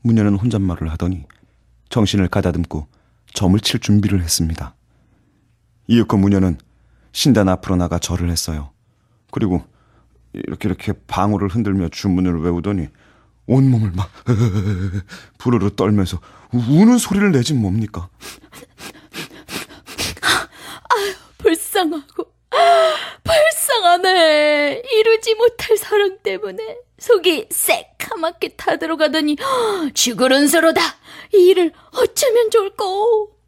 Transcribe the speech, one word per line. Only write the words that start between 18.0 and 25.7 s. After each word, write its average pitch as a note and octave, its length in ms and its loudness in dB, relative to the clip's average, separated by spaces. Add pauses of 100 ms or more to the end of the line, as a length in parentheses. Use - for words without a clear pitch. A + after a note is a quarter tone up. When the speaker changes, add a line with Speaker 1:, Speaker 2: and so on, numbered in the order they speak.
Speaker 2:
아유, G4+ 200 -2 (240)
불쌍하고, - 960 -4 (920)
불쌍하네. F4+ 1600 2 (100)
이루지 A4 420 2
못할 A4+ 440 0